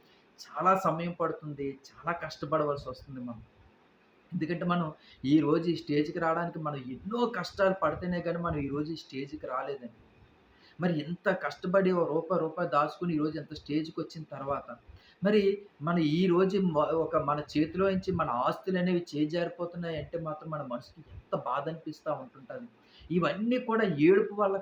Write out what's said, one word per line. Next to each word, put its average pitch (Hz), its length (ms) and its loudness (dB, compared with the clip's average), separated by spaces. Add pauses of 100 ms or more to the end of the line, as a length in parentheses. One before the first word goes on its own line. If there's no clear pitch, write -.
(380)
చాలా 170 400 2
సమయం 170 340 0
పడుతుంది, 151 540 -4 (180)
చాలా - 320 -6
కష్టపడవలసి 151 720 -2
వస్తుంది 131 320 -12
మనం. 120 220 -10 (920)
ఎందుకంటే 165 320 -2
మనం 175 220 2 (380)
ఈ 135 160 4
రోజు 160 280 4
ఈ 165 80 2
స్టేజ్‌కి 151 440 0
రావడానికి 165 380 0
మనం 147 220 -4 (100)
ఎన్నో 196 300 -4 (100)
కష్టాలు 185 460 0
పడితేనే 175 440 0
కానీ 170 200 -2
మనం 160 180 -2
ఈ 139 100 -2
రోజు 151 240 -2
ఈ 156 80 -8
స్టేజ్‌కి 143 460 -10
రాలేదండి. 135 520 -6 (800)
మరి 170 200 2
ఇంత 170 380 -4
కష్టపడి 180 560 2
ఓ 175 140 2
రూపాయి, 165 340 0
రూపాయి 160 280 -2
దాచుకుని 156 440 0
ఈ 156 60 2
రోజు 151 200 0
ఎంత 151 160 -12
స్టేజ్‌కి 156 440 -4
వచ్చిన 160 280 -8
తర్వాత, 139 420 -6 (540)
మరి 208 200 6 (380)
మన 170 180 0 (100)
ఈ 165 180 4
రోజు 185 380 4
మ-, 151 340 2
ఒక 156 200 0
మన 147 280 0
చేతిలో 160 400 0
నుంచి 190 260 0
మన 156 260 0
ఆస్తులు 165 400 0
అనేవి 180 280 2
చేజారిపోతున్నాయి 170 920 -2
అంటే 147 200 -6
మాత్రం 156 320 -8
మన 151 120 -6
మనసుకి 127 460 -10
ఎంత - 320 -8
బాధ 135 280 -2
అనిపిస్తా 160 440 -8
ఉంటుంటది. 131 540 -12 (440)
ఇవన్నీ 180 480 0
కూడా 226 260 0 (160)
ఏడుపు 196 340 6
వల్ల 202 260 2